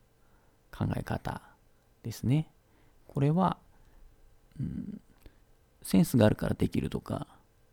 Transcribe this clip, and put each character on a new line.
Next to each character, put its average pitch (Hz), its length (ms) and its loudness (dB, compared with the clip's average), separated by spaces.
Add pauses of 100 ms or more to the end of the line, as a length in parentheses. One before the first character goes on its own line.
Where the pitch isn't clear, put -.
(720)
考 - 240 -2
え - 80 -4
方 - 380 -6 (600)
で 113 100 -8
す - 120 -10
ね。 135 260 0 (580)
こ - 120 -6
れ 143 100 4
は、 175 280 2 (1000)
う 143 60 -6
ん、 - 380 -8 (800)
セ - 160 4
ン 170 60 6
ス - 100 2
が 107 100 8
あ 107 40 8
る - 60 4
か - 120 -4
ら - 60 0
で - 160 0
き - 100 -4
る - 100 -2
と - 120 -6
か、 - 260 -8 (460)